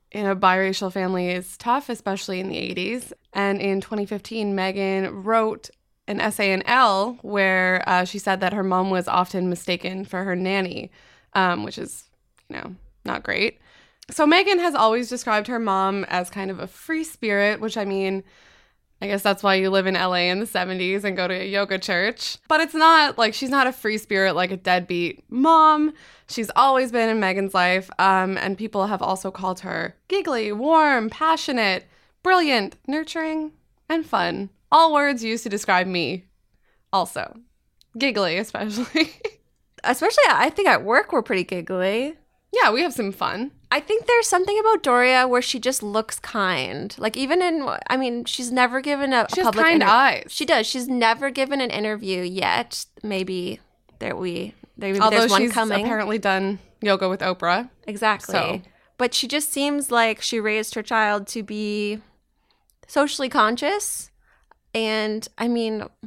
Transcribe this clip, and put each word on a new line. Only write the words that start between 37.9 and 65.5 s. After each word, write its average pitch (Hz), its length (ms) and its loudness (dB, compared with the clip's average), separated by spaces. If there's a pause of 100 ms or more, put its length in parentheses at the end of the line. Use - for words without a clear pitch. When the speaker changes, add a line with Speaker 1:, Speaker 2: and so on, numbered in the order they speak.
Speaker 1:
Giggly, 208 400 0
especially. 220 760 -4 (380)
<laughs> - 360 -20
Speaker 2:
Especially, 359 440 4
I 254 220 4
think 392 180 2
at 214 160 4
work 240 280 2
we're 254 100 2
pretty 185 220 -2
giggly. 190 720 -2 (360)
Speaker 1:
Yeah, 427 180 4
we 247 120 0
have 349 100 -2
some 196 200 -4
fun. 208 400 -6 (180)
Speaker 2:
I 285 100 2
think 440 260 -2
there's 480 200 4
something 392 320 2
about 427 240 4
Doria 254 460 4
where 247 120 2
she 247 180 -4
just 254 240 -2
looks 214 360 -4
kind. 165 800 -4
Like, 220 180 -2
even 277 240 2
in, 330 260 0 (220)
I 254 80 2
mean, 240 300 -2
she's 247 260 -6
never 247 300 2
given 277 320 -2
a, 233 200 4
Speaker 1:
She 359 60 0
Speaker 2:
a 370 40 0
Speaker 1:
has - 80 4
Speaker 2:
public 220 120 2
Speaker 1:
kind 320 180 6
Speaker 2:
inter- 202 100 4
Speaker 1:
eyes. 233 360 4
Speaker 2:
She - 160 -6
does. 240 220 2
She's 247 220 -4
never 247 420 2
given 269 320 -2
an 247 80 -2
interview 208 520 -4
yet. 185 640 -2 (180)
Maybe 190 580 -4 (400)
there - 160 -6
we, 185 380 -6 (220)
maybe 196 240 -2
Speaker 1:
Although 214 200 6
Speaker 2:
there's 226 100 4
one 196 120 6
Speaker 1:
she's 233 100 0
Speaker 2:
coming. 214 320 0
Speaker 1:
apparently 214 340 -2
done 196 400 0 (240)
yoga 190 260 2
with 190 120 -4
Oprah. 185 500 0 (160)
Speaker 2:
Exactly. 208 460 -2
Speaker 1:
So. 180 300 -2 (340)
Speaker 2:
But 247 180 0
she - 140 -2
just 294 240 -2
seems 285 380 -2
like 226 300 2
she 233 200 -2
raised 214 340 -2
her 220 80 -6
child 208 460 0
to 226 140 -8
be 208 580 -4 (840)
socially 285 420 -2
conscious. 277 840 0 (640)
And, 220 520 -2 (120)
I 226 100 0
mean, 220 360 -2 (220)